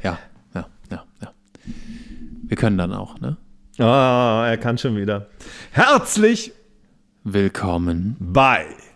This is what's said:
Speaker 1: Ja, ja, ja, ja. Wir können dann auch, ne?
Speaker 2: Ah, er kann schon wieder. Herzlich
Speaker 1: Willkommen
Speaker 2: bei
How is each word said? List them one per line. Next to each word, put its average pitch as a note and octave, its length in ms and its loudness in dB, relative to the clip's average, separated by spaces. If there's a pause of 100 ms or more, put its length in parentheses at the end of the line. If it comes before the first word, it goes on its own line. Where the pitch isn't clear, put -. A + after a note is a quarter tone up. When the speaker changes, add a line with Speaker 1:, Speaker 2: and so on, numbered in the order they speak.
Speaker 1:
Ja, F2+ 160 -4 (340)
ja, F#2 140 -8 (240)
ja, - 120 -12 (180)
ja. - 120 -18 (1120)
Wir A2+ 100 -4
können G#2 200 2
dann F2+ 160 -2
auch, G2 260 -12
ne? C#3 180 -8 (420)
Speaker 2:
Ah, B2 680 4
er A#2 100 0
kann A#2 200 -2
schon A#2+ 200 -2
wieder. G2+ 300 -4 (440)
Herzlich A#3 800 4 (760)
Speaker 1:
Willkommen F#2+ 960 0
Speaker 2:
bei F#2+ 460 2 (300)